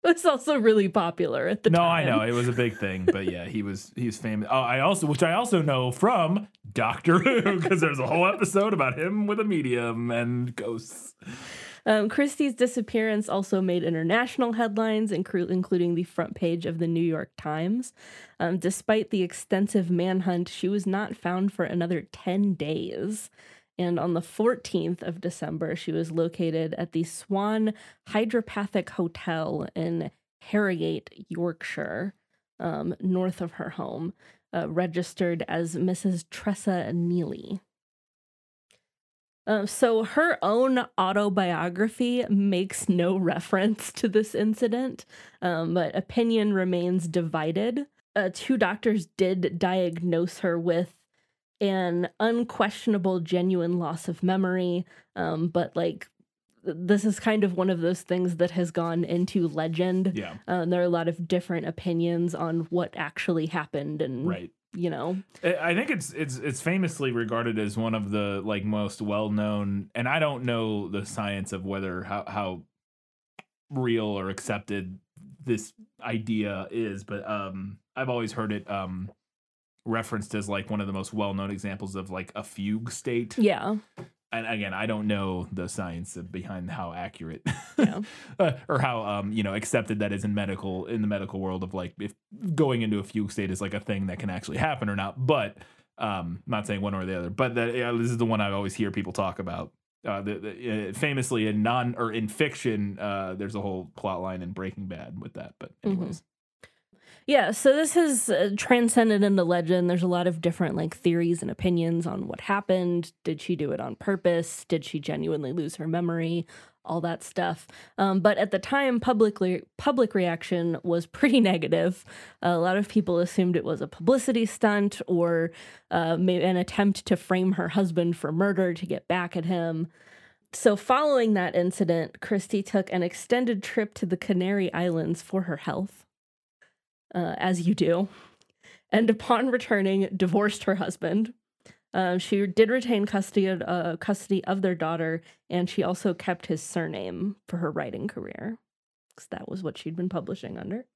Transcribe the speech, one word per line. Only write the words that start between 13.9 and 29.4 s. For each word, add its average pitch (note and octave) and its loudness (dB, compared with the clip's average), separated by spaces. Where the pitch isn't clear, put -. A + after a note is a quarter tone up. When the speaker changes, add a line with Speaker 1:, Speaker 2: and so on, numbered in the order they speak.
Speaker 1:
headlines, A3 0
inclu-, F3 0
including F3+ 2
the E3+ 2
front - -4
page E3+ 0
of E3 -4
the E3+ 0
New E3 2
York D#3+ -2
Times. F3 -2
Um, F3 0
despite G3 0
the F#3+ 2
extensive F#3 0
manhunt, F3+ 2
she - -4
was G3 0
not G3 -2
found F#3 0
for F3 -2
another E3+ -2
ten F#3+ 0
days. D#3+ -6
And F3 0
on E3+ 0
the E3 0
fourteenth F#3+ -2
of F3 -8
December, D#3+ -4
she - -6
was E3 -2
located E3 -2
at F3 -6
the E3 -2
Swan G#3+ 0
Hydropathic G#3+ 0
Hotel D#3+ -2